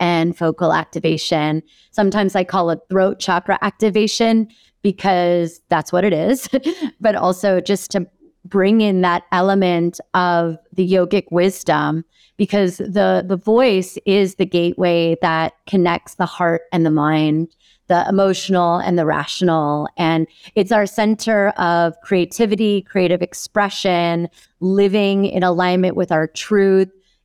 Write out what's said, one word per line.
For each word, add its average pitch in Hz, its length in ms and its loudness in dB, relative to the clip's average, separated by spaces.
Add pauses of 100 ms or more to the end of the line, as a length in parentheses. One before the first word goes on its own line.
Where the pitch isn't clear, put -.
and 170 360 0
vocal 160 360 0
activation. 160 920 -2 (300)
Sometimes 196 420 0
I 190 80 2
call 180 280 -2
it 160 180 -4
throat 190 320 0
chakra 185 420 -2
activation 220 840 0 (360)
because 175 840 0
that's 156 220 -2
what 180 120 0
it 202 80 2
is, 185 360 -2 (260)
<laughs> - 260 -8
but 208 160 0
also 185 440 0
just 185 300 -4
to 180 160 -4 (380)
bring 196 380 2
in 196 180 2
that 175 220 0 (100)
element 180 640 0 (140)
of 170 440 0 (160)
the 185 160 0
yogic 185 440 2
wisdom, 165 720 0 (320)
because 196 400 0
the, 185 500 0
the 185 120 -4
voice 214 640 0
is 196 300 0
the 190 100 -2
gateway 170 800 0
that 160 320 -2 (120)
connects 175 500 -2
the 180 100 -2
heart 165 440 -2
and 165 140 0
the 156 60 0
mind, 156 580 0 (400)
the 175 200 2
emotional 185 680 0
and 175 220 -2
the 160 80 0
rational. 151 920 -2
And 165 300 0 (280)
it's 196 180 0
our 208 120 2
center 214 680 0
of 170 520 0
creativity, 202 800 0
creative 180 400 0
expression, 170 1080 -2 (320)
living 196 640 2
in 190 180 -2
alignment 180 540 0
with 180 160 -2
our 160 140 2
truth, 190 640 2 (340)